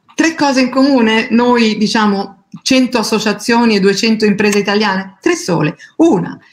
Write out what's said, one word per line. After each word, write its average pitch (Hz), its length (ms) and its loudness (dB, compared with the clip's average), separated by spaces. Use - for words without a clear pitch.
tre 320 160 0
cose 269 280 0
in 247 60 0
comune, 240 640 2
noi, 233 460 2
diciamo, 202 680 -2
cento 254 360 0
associazioni 220 800 0
e 196 40 0
duecento 202 440 0
imprese 208 340 0
italiane, 202 640 -2
tre 339 160 0
sole. 160 400 -4
Una, 302 380 0